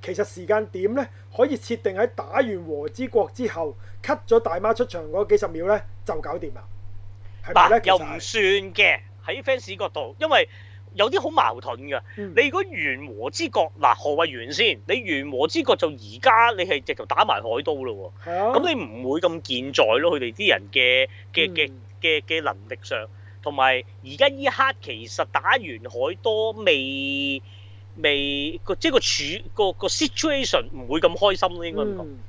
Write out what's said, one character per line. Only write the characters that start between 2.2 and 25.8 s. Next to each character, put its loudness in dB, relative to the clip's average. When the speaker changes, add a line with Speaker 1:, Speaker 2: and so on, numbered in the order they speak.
Speaker 1:
完 0
和 -4
之 -6
國 2
之 -2
後， -6
cut 0
咗 8
大 -2
媽 2
出 0
場 -8
嗰 0
幾 6
十 2
秒 -4
呢， 4
就 -2
搞 -4
掂 -8
啦。 -12
係 -6
咪 8
呢？ 6
Speaker 2:
嗱， -
Speaker 1:
其 0
實 8
係。 6
Speaker 2:
又 -
唔 -2
算 2
嘅， 4
喺 -6
fans -2
角 -4
度， -8
因 -2
為 4
有 2
啲 2
好 -4
矛 2
盾 -6
㗎。 -4
Speaker 1:
嗯。 -10
Speaker 2:
你 6
如 0
果 -2
猿 -4
和 -6
之 -4
國， 0
嗱， 6
何 -2
謂 2
猿 -8
先？ 2
你 2
猿 -4
和 0
之 0
國 4
就 0
而 -14
家 6
你 -2
係 0
直 -4
頭 -8
打 4
埋 0
海 -2
都 -2
咯 -8
喎。 -12
Speaker 1:
係 -4
啊。 2
Speaker 2:
咁 4
你 -2
唔 -6
會 0
咁 0
健 -6
在 6
咯， 4
佢 -2
哋 -4
啲 0
人 4
嘅， 4
嘅， 0
嘅， -2
Speaker 1:
嗯。 -18
Speaker 2:
嘅， 0
嘅 -4
能 -2
力 -10
上， -6
同 -6
埋 4
而 -14
家 4
呢 -2
一 0
刻 0
其 -10
實 -2
打 0
完 2
海 -6